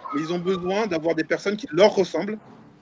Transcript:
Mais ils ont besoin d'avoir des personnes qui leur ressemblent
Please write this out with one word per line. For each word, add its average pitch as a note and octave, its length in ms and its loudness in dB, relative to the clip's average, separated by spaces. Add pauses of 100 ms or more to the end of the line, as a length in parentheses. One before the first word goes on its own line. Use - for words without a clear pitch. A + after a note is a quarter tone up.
(120)
Mais C#3+ 80 -2
ils D#3+ 120 -4
ont F3+ 80 -4
besoin F#3+ 480 -2
d'avoir E3 260 -2
des D#3 80 0
personnes F3 340 -2
qui - 140 -12
leur G3 240 6
ressemblent F#3+ 420 0 (460)